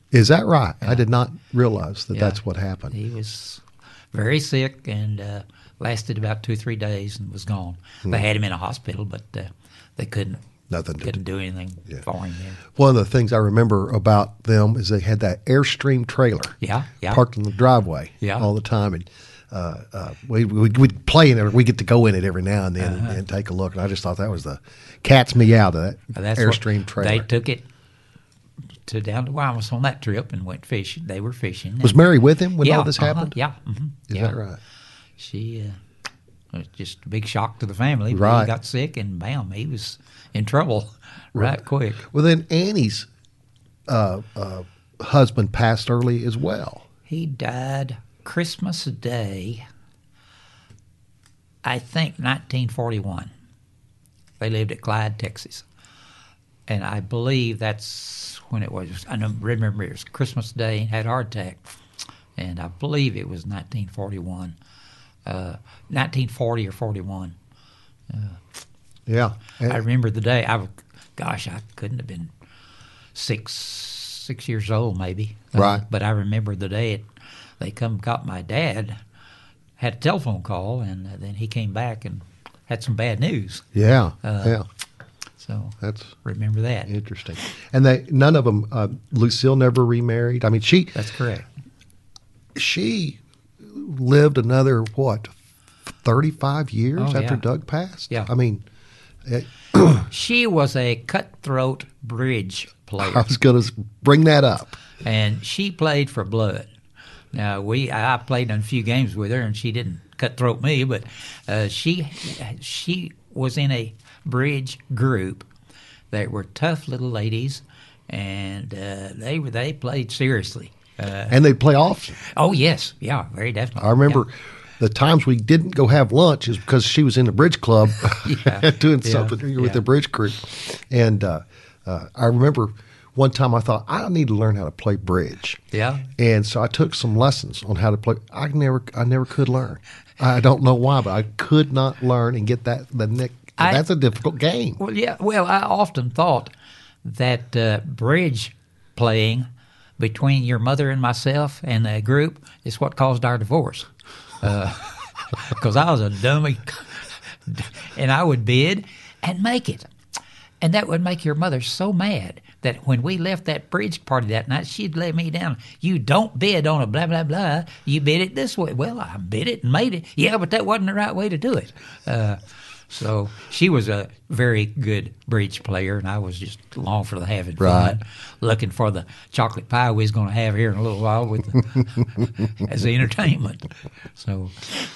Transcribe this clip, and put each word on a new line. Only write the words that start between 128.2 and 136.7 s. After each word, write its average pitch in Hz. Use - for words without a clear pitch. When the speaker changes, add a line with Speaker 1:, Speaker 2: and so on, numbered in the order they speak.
Speaker 2:
<laughs> 147
Yeah. 107
Speaker 1:
doing 151
Speaker 2:
Yeah. 113
Speaker 1:
something 110
with 127
Speaker 2:
Yeah. -
Speaker 1:
the 123
bridge 131
group. 107
And, 113
uh, 82
uh, 87
I 120
remember 120
one 131
time 127
I 113
thought, 110
"I 214
need 165
to 107
learn 107
how 98
to 76
play 101
bridge." 90
Speaker 2:
Yeah. 120
Speaker 1:
And 113
so 107
I 123
took 160